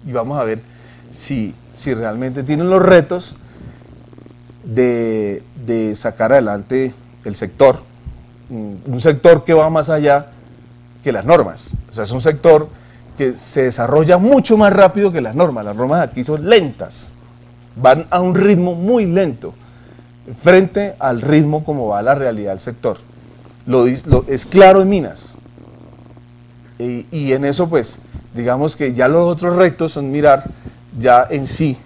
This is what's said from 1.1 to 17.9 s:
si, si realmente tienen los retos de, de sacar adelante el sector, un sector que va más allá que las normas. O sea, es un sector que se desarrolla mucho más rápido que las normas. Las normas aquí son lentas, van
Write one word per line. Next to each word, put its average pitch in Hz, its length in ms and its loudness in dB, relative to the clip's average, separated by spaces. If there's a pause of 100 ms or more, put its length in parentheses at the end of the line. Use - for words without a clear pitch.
si, 113 440 -8 (180)
si 135 200 -8
realmente 123 500 -8
tienen 151 260 -2
los 190 120 4
retos 180 560 2 (1300)
de, 113 800 -2 (220)
de 110 300 -4
sacar 113 380 -2
adelante 123 600 0 (300)
el 104 120 -10
sector, 127 460 2 (680)
un 113 500 -10
sector 156 460 2
que 170 80 0
va 156 160 4
más 160 200 -2
allá 147 420 0 (720)
que 131 120 -2
las 98 100 -6
normas. 123 480 0 (180)
O - 40 -18
sea, 220 100 -6
es 196 80 -8
un 127 100 -6
sector 151 460 4 (500)
que 131 160 -2
se - 300 -4
desarrolla 143 540 2
mucho 226 400 4
más 202 160 4
rápido 196 380 4
que 160 100 -4
las 113 140 -8
normas. 139 280 0
Las 104 120 -8
normas 139 260 -2
aquí 127 220 -6
son 151 260 -6
lentas, 156 600 -4 (640)
van 131 340 2